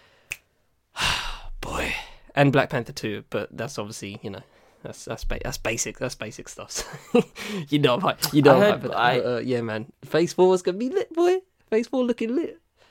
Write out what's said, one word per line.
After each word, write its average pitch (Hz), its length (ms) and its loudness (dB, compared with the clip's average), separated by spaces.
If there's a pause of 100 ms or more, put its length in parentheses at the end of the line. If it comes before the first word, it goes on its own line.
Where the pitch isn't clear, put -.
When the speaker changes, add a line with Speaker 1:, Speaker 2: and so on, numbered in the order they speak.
(960)
Speaker 1:
<sighs> - 60 -8 (600)
Boy. - 340 -4 (400)
And 143 180 6
Black 131 180 4
Panther 131 220 -4
too, 104 380 -6
but 107 260 -4
that's 113 220 -8
obviously, 104 440 -10
you 107 80 -10
know, 95 120 -12 (400)
that's, - 220 -14
that's - 200 -10
ba-, - 180 -4
that's 120 160 -6
basic, 113 400 -6
that's 127 160 -6
basic - 340 -14
stuff. - 360 -10 (300)
<laughs> 202 540 -2
You 147 100 2
know 135 160 4
I'm 120 60 0
hype, - 320 -2
you 147 100 6
know 143 100 10
Speaker 2:
I - 20 10
Speaker 1:
I'm 127 60 6
Speaker 2:
heard, 123 120 6
Speaker 1:
hype - 100 -4
for 127 60 -4
that. - 100 -4
Speaker 2:
I 123 220 2
Speaker 1:
But, 120 60 0
uh, 123 140 0
yeah, 120 220 -2
man. 110 300 -6 (120)
Phase 160 300 2
Four 185 200 6
is 185 80 0
gonna 180 160 -2
be 247 120 -2
lit, - 220 -2
boy. 359 260 4 (320)
Phase 233 180 2
Four 254 160 0
looking 233 320 -2
lit. - 220 -4 (320)